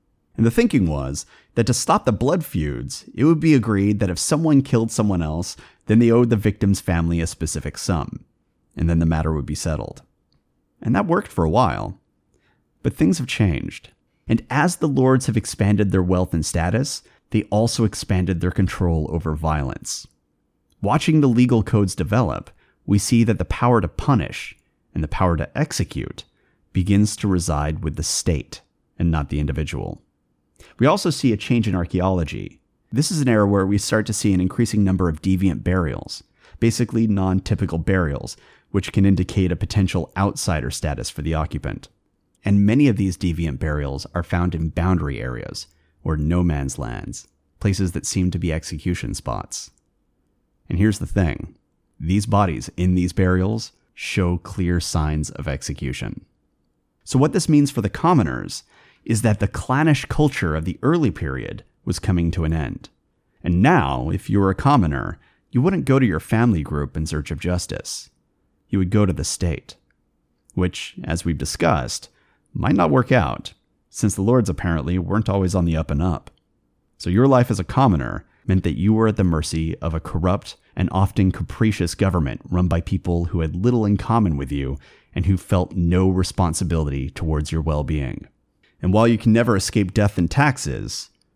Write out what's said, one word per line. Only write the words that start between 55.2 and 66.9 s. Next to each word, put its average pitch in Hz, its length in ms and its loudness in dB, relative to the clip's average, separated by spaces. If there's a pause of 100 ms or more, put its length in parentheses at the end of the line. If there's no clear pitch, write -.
of 71 160 -10
execution. 67 800 -8 (800)
So - 160 0
what 151 140 2
this - 160 0
means 147 220 4
for 117 100 -4
the 104 80 0
commoners 80 720 0 (400)
is 110 180 0
that 107 180 2
the 101 80 0
clannish 147 580 0
culture 104 500 0
of 80 100 -4
the - 160 -6
early 151 300 2
period 65 520 -8 (220)
was - 140 -2
coming 85 320 0
to 82 120 -2
an 78 80 0
end. 80 380 -6 (540)
And 90 180 2
now, 76 480 2
if 95 220 -6
you 101 80 2
were 98 100 4
a 92 60 0
commoner, 76 640 0 (320)
you 123 100 2
wouldn't 180 240 0
go 131 140 4
to 131 60 2
your 80 140 0
family 110 440 2
group 73 340 -6